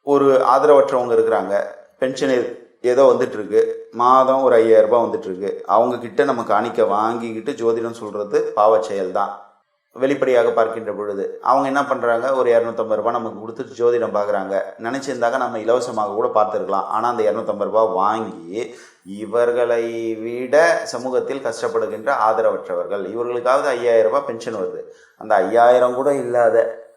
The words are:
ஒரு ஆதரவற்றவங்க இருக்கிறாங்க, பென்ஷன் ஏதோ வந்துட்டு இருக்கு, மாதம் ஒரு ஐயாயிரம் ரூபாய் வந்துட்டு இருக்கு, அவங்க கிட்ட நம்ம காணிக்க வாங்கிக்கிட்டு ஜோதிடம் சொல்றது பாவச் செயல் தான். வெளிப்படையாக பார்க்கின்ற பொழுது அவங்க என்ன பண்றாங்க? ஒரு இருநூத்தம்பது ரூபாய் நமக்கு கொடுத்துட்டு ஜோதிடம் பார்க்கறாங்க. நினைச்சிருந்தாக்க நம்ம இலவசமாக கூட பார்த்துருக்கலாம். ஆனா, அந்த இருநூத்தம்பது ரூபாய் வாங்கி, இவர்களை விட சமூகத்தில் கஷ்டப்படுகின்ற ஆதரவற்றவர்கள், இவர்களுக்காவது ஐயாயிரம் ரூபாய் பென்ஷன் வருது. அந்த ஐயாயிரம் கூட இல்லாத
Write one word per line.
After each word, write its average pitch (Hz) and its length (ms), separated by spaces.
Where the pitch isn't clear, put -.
ஒரு 139 320
ஆதரவற்றவங்க 127 800
இருக்கிறாங்க, 101 500
பென்ஷன் 131 640
ஏதோ 127 220
வந்துட்டு 123 300
இருக்கு, 104 580
மாதம் 131 500
ஒரு 123 140
ஐயாயிரம் 110 340
ரூபாய் 117 180
வந்துட்டு 107 180
இருக்கு, 92 400
அவங்க 120 320
கிட்ட 120 260
நம்ம 131 180
காணிக்க 113 460
வாங்கிக்கிட்டு 113 640
ஜோதிடம் 117 400
சொல்றது 107 640
பாவச் 107 280
செயல் 98 280
தான். 101 280
வெளிப்படையாக 131 580
பார்க்கின்ற 113 440
பொழுது 98 480
அவங்க 139 260
என்ன 135 180
பண்றாங்க? 120 480
ஒரு 123 180
இருநூத்தம்பது 113 440
ரூபாய் 107 180
நமக்கு 113 260
கொடுத்துட்டு 113 400
ஜோதிடம் 117 360
பார்க்கறாங்க. 98 460
நினைச்சிருந்தாக்க 123 600
நம்ம 120 220
இலவசமாக 113 540
கூட 113 140
பார்த்துருக்கலாம். 101 560
ஆனா, 113 260
அந்த 110 220
இருநூத்தம்பது 101 320
ரூபாய் 107 240
வாங்கி, 98 880
இவர்களை 117 1080
விட 127 720
சமூகத்தில் 127 600
கஷ்டப்படுகின்ற 113 680
ஆதரவற்றவர்கள், 98 800
இவர்களுக்காவது 120 580
ஐயாயிரம் 120 440
ரூபாய் 139 140
பென்ஷன் 117 300
வருது. 92 260
அந்த 107 180
ஐயாயிரம் 120 600
கூட 135 180
இல்லாத 120 680